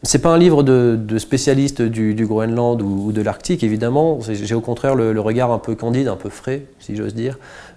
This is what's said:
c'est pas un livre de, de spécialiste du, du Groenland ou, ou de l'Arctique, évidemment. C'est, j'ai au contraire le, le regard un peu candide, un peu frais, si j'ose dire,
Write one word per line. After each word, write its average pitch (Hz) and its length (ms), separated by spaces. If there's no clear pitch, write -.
c'est 127 180
pas 165 100
un 165 80
livre 170 240
de, 123 360
de 110 200
spécialiste 135 640
du, 110 320
du 110 120
Groenland 117 540
ou, 101 260
ou 107 60
de 107 80
l'Arctique, 104 420
évidemment. 123 600
C'est, 110 120
j'ai 104 200
au 113 80
contraire 135 320
le, 113 180
le 107 80
regard 117 320
un 113 60
peu 113 160
candide, 120 340
un 95 80
peu 101 140
frais, 135 320
si - 180
j'ose 107 180
dire, 123 240